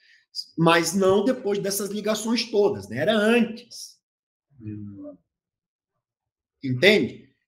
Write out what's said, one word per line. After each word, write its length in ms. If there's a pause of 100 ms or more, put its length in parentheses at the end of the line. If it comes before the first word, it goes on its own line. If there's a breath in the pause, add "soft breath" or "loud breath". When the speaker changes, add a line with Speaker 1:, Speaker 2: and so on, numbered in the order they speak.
(560 soft breath)
Speaker 1:
mas 380
não 300
depois 360
dessas 300
ligações 600
todas, 380
né? 80
Era 180
antes. 840 (600)
Speaker 2:
Hum. 560 (1500)
Speaker 1:
Entende? 640 (200)